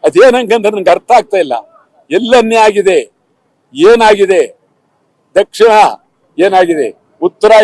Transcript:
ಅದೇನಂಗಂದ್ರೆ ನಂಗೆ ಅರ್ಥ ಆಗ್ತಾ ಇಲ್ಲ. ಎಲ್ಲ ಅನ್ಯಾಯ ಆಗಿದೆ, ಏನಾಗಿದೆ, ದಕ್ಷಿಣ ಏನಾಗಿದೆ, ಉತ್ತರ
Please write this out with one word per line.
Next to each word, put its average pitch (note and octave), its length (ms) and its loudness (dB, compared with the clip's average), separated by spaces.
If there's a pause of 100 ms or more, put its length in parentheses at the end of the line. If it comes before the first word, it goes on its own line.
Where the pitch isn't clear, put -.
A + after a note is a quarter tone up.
ಅದೇನಂಗಂದ್ರೆ A3+ 680 0
ನಂಗೆ G3+ 200 -2
ಅರ್ಥ F3+ 200 -2
ಆಗ್ತಾ A3 260 0
ಇಲ್ಲ. D3+ 160 -4 (580)
ಎಲ್ಲ A3+ 260 -2
ಅನ್ಯಾಯ A3+ 260 0
ಆಗಿದೆ, F#3+ 480 -2 (640)
ಏನಾಗಿದೆ, G3 720 2 (880)
ದಕ್ಷಿಣ G#3 360 0 (720)
ಏನಾಗಿದೆ, E3+ 520 -2 (240)
ಉತ್ತರ F#3 300 -2 (120)